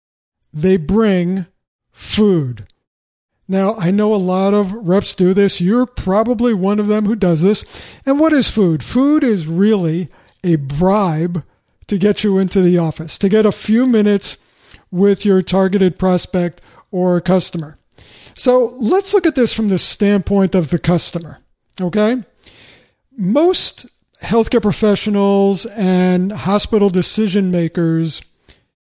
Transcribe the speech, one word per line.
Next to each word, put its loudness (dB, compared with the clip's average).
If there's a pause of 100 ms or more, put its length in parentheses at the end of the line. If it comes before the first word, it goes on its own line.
(520)
They 0
bring 0 (460)
food. -2 (800)
Now, 0
I -2
know 0
a 2
lot 0
of 0
reps -2
do 2
this. 2
You're 2
probably 0
one 0
of -2
them 0
who 0
does 0
this. 2 (420)
And 2
what 4
is 2
food? 0
Food 2
is 0
really 0 (340)
a 2
bribe -2 (420)
to -2
get 0
you 2
into 0
the 4
office, -6
to 0
get 2
a 2
few 0
minutes 0 (540)
with 2
your 4
targeted 0
prospect -2 (320)
or 0
customer. -2 (560)
So 2
let's 0
look 2
at 0
this 0
from -2
the 0
standpoint 0
of 0
the -2
customer, -4 (400)
okay? -2 (880)
Most -2 (360)
healthcare 0
professionals 0
and 0
hospital 0
decision 0
makers, -2 (640)